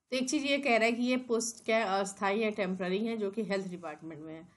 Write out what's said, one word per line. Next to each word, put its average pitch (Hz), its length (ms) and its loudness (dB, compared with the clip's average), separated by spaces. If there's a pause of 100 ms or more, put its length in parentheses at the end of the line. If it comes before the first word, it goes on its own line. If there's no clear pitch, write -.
(100)
तो 254 60 -2
एक 262 140 0
चीज़ 285 140 2
ये 285 140 4
कह 277 180 4
रहा 220 80 6
है 233 80 4
कि 240 100 -2
ये 254 140 2
पोस्ट 233 480 -2
क्या 220 200 2
अस्थायी 196 580 0
है, 214 80 2
टेम्पररी 190 560 -2
है, 226 100 -2
जो 202 140 -2
कि 220 120 -4
हेल्थ 190 260 -2
डिपार्टमेंट 160 540 -10
में 160 120 -12
है। 165 220 -16